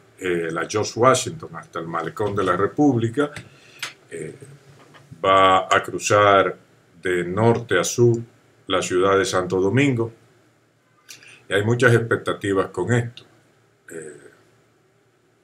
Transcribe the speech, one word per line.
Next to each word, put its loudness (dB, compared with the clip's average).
eh, -4
la -6
George -4
Washington, 0
hasta -14
el -10
Malecón -6
de 0
la 0
República. 0
Eh, -12
va 4
a 2
cruzar 2
de -2
norte 0
a 0
sur 2
la -2
ciudad 2
de 2
Santo -2
Domingo. 0
Y -10
hay 0
muchas 4
expectativas 0
con -4
esto. -4
Eh, -14